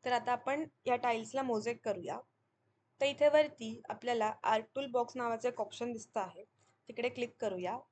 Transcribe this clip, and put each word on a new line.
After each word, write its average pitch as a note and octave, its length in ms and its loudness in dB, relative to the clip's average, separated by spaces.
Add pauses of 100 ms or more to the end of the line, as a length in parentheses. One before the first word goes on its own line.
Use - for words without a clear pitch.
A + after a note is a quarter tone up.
तर B3+ 80 0
आता A#3+ 200 2
आपण C#4 360 -2 (180)
या B3 100 4
टाईल्सला A#3 460 0
मोझेक A#3 420 -2
करूया. F#3 360 -4 (800)
तर C4+ 60 2
इथे C#4+ 220 6
वरती D4 600 2
आपल्याला A3+ 540 0
आर्क A3 220 2 (100)
टूल C#4 120 -2
बॉक्स A#3+ 300 0
नावाचं A#3 320 -2
एक A#3+ 120 -4
ऑप्शन A#3+ 320 -4
दिसतं A3 280 -6
आहे, - 240 -8 (440)
तिकडे A#3+ 200 -4
क्लिक A#3+ 320 -4
करूया. F#3+ 380 -2 (140)